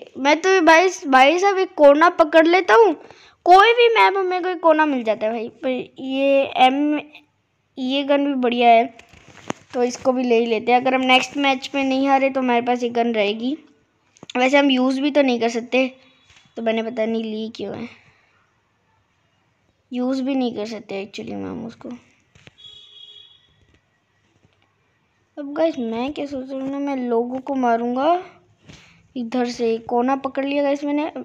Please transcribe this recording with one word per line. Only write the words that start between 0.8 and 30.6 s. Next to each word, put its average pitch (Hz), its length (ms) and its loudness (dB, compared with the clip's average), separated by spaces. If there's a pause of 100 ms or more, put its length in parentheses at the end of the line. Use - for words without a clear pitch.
भाई 269 320 6
साहब 392 180 0
एक 370 200 -2
कोना 302 380 6
पकड़ 320 320 4
लेता 359 260 2
हूँ, 440 200 6 (520)
कोई 392 280 8
भी 480 220 4
मैप 392 300 2
में 359 180 -2
कोई 370 120 -4
कोना 320 300 2
मिल 269 180 -2
जाता 214 220 -2
है 220 60 -2
भाई। 233 180 -8 (140)
पर 254 400 -8
ये 277 400 0 (220)
एम, 294 340 0 (760)
ये 269 260 -4
गन 285 220 0
भी 285 80 -2
बढ़िया 240 360 2
है। 233 320 2 (720)
तो 247 100 -2
इसको 247 280 0
भी 254 120 -4
ले 233 160 2
ही 240 60 0
लेते 233 260 -2
हैं। 247 100 4
अगर 262 140 0
हम 262 80 -2
नेक्स्ट 254 340 2
मैच 269 380 -2
में 277 80 -2
नहीं 269 240 0
हारे 269 220 2
तो 262 120 -4
हमारे 240 200 0
पास 247 220 -2
ये 240 80 -4
गन 233 220 -2
रहेगी। 226 420 -2 (840)
वैसे 262 200 2
हम 285 140 2
यूज़ 262 300 0
भी 294 100 -2
तो 294 100 2
नहीं 247 180 0
कर 233 100 -2
सकते, 240 380 -2 (680)
तो 226 40 -10
मैंने 226 220 -2
पता 226 220 -6
नहीं 226 180 -4
ली 220 320 -10
क्यों 202 220 -10
है, 226 100 -12 (2000)
यूज़ 254 320 -4
भी 269 120 -4
नहीं 247 200 -4
कर 208 100 -8
सकते 202 400 -10
actually 220 280 -14
में 196 120 -10
हम 190 200 -10
उसको। 226 240 -18 (3500)
अब 285 160 -12
गाइस 320 260 -2
मैं 233 340 -6
क्या 294 120 -8
सोच 269 240 -10
रहा 269 100 -10
हूँ 269 120 -8
ना, 277 80 -8
मैं 285 200 -4
लोगों 240 400 -4
को 269 160 -8
मारूंगा 254 680 0 (920)
इधर 240 340 -4
से। 233 280 -2 (100)
कोना 247 280 0
पकड़ 269 300 -6
लिया 285 180 -2